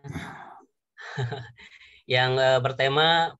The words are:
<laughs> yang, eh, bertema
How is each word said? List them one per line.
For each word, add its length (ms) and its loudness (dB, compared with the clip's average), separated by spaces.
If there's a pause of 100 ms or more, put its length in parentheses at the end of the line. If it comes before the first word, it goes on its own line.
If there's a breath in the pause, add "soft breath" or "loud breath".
<laughs> 2000 -14
yang, 300 2
eh, 240 4
bertema 760 2